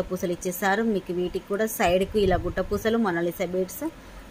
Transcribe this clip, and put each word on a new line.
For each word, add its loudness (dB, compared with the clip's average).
పూసలు -2
ఇచ్చేసారు. 0
మీకు -2
వీటికి -2
కూడా 2
సైడ్కు 2
ఇలా 6
గుట్ట -2
పూసలు, 2
మొనాలిసా 0
beads, -2